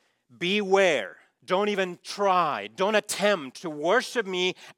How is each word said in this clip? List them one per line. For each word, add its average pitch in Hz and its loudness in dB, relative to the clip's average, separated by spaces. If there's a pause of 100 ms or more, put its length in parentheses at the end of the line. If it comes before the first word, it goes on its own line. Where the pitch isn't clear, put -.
(360)
"Beware. 185 2 (260)
Don't 196 0
even 185 -4
try. 175 0
Don't 156 -2
attempt 190 -2
to 180 -8
worship 190 -2
me 185 -2 (220)